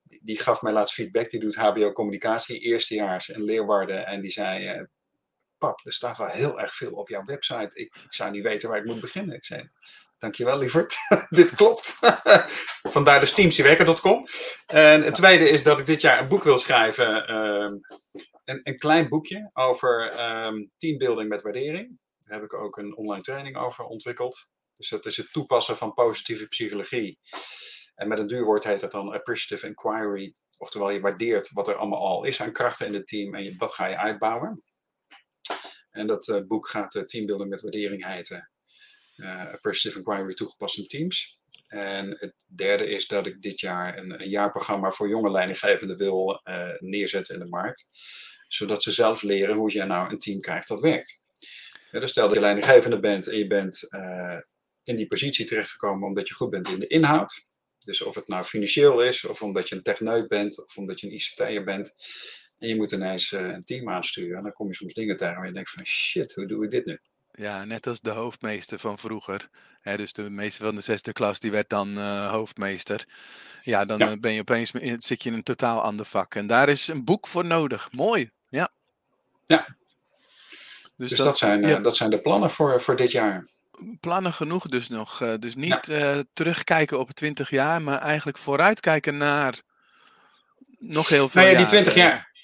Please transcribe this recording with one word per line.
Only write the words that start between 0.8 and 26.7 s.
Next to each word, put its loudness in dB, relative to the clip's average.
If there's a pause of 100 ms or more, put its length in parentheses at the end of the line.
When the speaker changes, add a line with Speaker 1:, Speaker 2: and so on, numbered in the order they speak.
Speaker 1:
feedback. -4
Die -6
doet -4
H 4
B -6
O 4
communicatie, -4
eerstejaars -2
in -8
Leeuwarden. 0
En -8
die -10
zei, -4
eh, -8 (760)
"Pap, -2
er -16
staat -6
wel -6
heel -4
erg -8
veel -10
op -12
jouw -8
website. -6
Ik, -14 (100)
ik -20
zou -6
niet -8
weten -2
waar -2
ik -6
moet -8
beginnen." -8
Ik -16
zei, -14 (480)
"Dankjewel, -2
lieverd. 0 (120)
<laughs> 4
Dit 8
klopt." 6
<laughs> 8 (320)
Vandaar 8
dus 4
teams 6
die 4
werken 8
dot 6
com. 6 (400)
En 10
het 6
Speaker 2:
Ja. 0
Speaker 1:
tweede 10
is 6
dat 8
ik -6
dit 2
jaar 6
een -2
boek 2
wil 8
schrijven. 2
Ehm, -2 (720)
een, -8
een -10
klein 4
boekje -4
over, 0
ehm, -6 (220)
teambuilding -2
met -6
waardering. -8 (200)
Daar -18
heb -12
ik -14
ook -10
een -12
online -8
training -12
over -8
ontwikkeld. -8 (280)
Dus -14
dat -8
is -8
het -12
toepassen 0
van -8
positieve -2
psychologie. -8 (760)